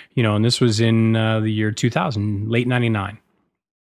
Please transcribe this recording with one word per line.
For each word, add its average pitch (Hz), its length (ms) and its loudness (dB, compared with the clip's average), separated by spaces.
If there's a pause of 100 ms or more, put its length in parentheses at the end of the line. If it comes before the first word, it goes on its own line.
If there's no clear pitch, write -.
(140)
you 127 80 2
know, 107 120 2
and 104 80 2
this 117 200 0
was 113 180 2
in, 113 340 2
uh, 110 260 0
the 107 120 -2
year 107 200 -2
two 117 180 -2
thousand, 107 580 -2
late 117 180 0
ninety-nine. 113 520 -2 (760)